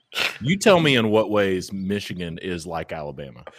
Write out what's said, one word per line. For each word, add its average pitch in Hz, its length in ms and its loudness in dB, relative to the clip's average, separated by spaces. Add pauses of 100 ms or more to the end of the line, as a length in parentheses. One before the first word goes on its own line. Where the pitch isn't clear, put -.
(420)
You 151 140 0
tell 196 240 6
me 147 160 4
in 110 140 4
what 107 200 4
ways 98 420 0
Michigan 95 680 -6
is 87 280 -6
like 82 260 -8
Alabama. 73 520 -12 (140)